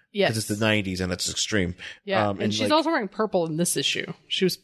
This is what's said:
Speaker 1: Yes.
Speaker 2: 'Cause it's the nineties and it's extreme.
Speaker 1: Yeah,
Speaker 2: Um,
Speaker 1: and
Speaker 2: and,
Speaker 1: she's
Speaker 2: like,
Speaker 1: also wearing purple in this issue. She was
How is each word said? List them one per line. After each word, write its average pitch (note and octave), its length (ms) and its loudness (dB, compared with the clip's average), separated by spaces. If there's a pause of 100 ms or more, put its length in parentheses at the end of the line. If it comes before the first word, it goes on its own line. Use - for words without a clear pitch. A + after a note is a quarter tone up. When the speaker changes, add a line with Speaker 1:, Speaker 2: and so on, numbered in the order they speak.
(140)
Speaker 1:
Yes. G3 160 2
Speaker 2:
'Cause A2 80 0
it's G#2+ 100 -2
the G#2+ 180 0
nineties F#2+ 360 2
and F#2 100 -2
it's - 180 -4
extreme. F#2 460 -2 (300)
Speaker 1:
Yeah, G3 240 2
Speaker 2:
Um, - 80 -4
Speaker 1:
and G3+ 60 -4
Speaker 2:
and, G#3+ 100 0
Speaker 1:
she's G#3+ 80 0
Speaker 2:
like, - 100 2
Speaker 1:
also D#4 200 2
wearing B3 180 0
purple G3+ 360 0
in D#3+ 120 -4
this F3 180 0
issue. - 300 -2 (240)
She - 160 0
was F3 180 0